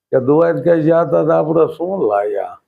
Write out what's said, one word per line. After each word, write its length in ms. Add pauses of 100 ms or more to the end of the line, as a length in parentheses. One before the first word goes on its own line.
(120)
કે 80
દ્વારકા 560
ગયા 280
તા 200
તો 80
આપણે 420
શું 340
લાયા? 500 (100)